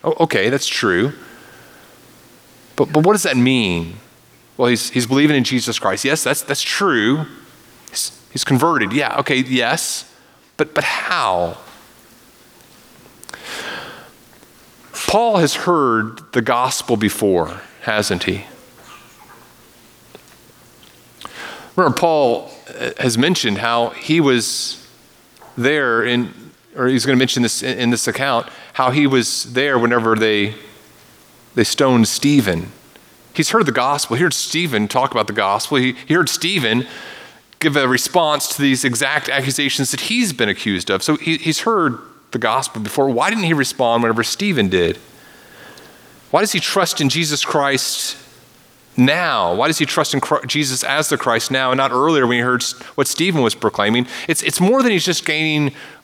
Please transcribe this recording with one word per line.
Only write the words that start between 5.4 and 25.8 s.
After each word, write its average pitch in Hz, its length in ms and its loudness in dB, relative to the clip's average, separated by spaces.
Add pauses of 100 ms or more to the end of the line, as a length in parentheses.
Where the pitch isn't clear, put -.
Jesus 117 340 -2
Christ. 95 260 -2
Yes, 143 180 0
that's, - 200 -2
that's - 180 -6
true. 147 640 0 (640)
He's, - 340 -10 (100)
he's - 120 -6
converted. 131 480 2
Yeah, 135 280 -2
okay, 135 160 0
yes. 127 760 -2 (460)
But, - 160 -2
but 147 100 0
how? 95 720 -2 (3250)
Paul 220 460 2
has 156 160 4
heard 117 800 0
the 123 100 2
gospel 123 560 0
before, 95 640 0 (200)
hasn't 104 420 0
he? 95 200 -2 (3250)
Remember, 165 200 2
Paul, 151 540 2 (180)
uh, 123 300 -6
has 117 200 0
mentioned 127 400 2
how 117 320 0
he - 280 -2
was - 680 0 (720)
there 123 460 2